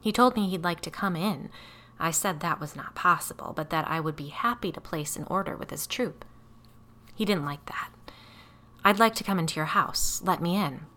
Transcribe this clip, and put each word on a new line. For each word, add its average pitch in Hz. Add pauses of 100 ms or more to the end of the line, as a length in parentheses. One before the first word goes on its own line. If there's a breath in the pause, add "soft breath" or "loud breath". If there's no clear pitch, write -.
He 220
told 247
me 202
he'd 180
like 175
to -
come 185
in. 165 (500 loud breath)
I 165
said 170
that 165
was 147
not -
possible, -
but 156
that 160
I 160
would 156
be 143
happy 233
to -
place 151
an -
order -
with -
his 147
troop. - (880)
He 220
didn't 196
like 143
that. - (920 loud breath)
"I'd 202
like 226
to -
come 196
into 160
your 156
house. -
Let 180
me 175
in." 156 (120)